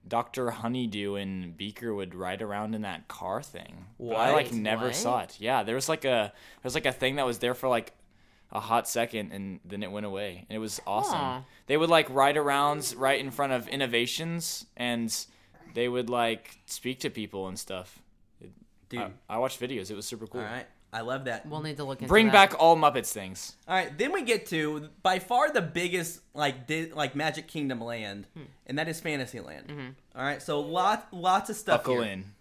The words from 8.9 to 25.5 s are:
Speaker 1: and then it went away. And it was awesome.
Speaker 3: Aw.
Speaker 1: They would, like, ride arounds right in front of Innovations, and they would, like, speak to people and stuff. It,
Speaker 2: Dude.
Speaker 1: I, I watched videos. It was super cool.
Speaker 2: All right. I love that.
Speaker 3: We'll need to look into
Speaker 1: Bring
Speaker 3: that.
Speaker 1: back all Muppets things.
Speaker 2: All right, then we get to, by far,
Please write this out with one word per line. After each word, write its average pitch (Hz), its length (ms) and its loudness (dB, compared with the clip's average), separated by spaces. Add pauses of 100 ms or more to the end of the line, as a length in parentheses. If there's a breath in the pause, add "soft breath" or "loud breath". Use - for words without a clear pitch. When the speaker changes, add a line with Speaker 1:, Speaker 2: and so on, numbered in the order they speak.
Speaker 1:
and 98 320 -8
then 101 180 -6
it 95 80 -6
went 104 140 -6
away. 95 440 -6
And 107 60 -8
it 110 40 -4
was 110 280 -6
awesome. 320 320 0
Speaker 3:
Aw. 131 240 -4 (240 loud breath)
Speaker 1:
They 139 80 2
would, 165 140 4
like, 160 200 4
ride 139 280 4
arounds 143 600 0
right 135 220 4
in 135 120 -4
front 135 200 0
of 120 160 -2
Innovations, 139 960 -2 (120)
and 117 360 -2 (640 soft breath)
they 120 120 0
would, 123 220 -2
like, 117 560 0
speak 131 360 -6
to 131 100 -2
people 101 360 -8
and 92 120 -8
stuff. - 420 -10 (400)
It, - 80 -20 (400)
Speaker 2:
Dude. 117 120 -6
Speaker 1:
I, 98 100 -8 (240)
I - 20 0
watched 131 220 0
videos. 117 320 -6
It 107 40 -6
was 101 120 -8
super 110 180 -10
cool. 110 160 -8
Speaker 2:
All 107 60 -8
right. 117 180 -8 (260)
I 113 100 -6
love 131 240 -6
that. 113 200 -6
Speaker 3:
We'll 151 160 -6
need 151 160 -6
to 147 60 -6
look 135 160 -6
into - 100 -6
Speaker 1:
Bring 214 160 10
Speaker 3:
that. 208 60 6 (180)
Speaker 1:
back - 100 -4
all 165 160 12
Muppets 147 380 4
things. 95 420 -10 (120)
Speaker 2:
All 185 80 -2
right, 156 200 -2
then 247 160 0
we 370 120 -2
get 226 240 0
to, 151 420 -2 (140)
by 185 160 2
far, 262 320 2